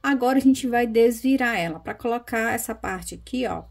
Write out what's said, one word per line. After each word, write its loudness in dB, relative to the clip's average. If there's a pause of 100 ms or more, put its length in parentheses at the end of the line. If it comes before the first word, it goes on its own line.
Agora, 2
a 2
gente 4
vai 2
desvirar 2
ela -4
pra -10
colocar -4
essa -6
parte -10
aqui, -6
ó, -6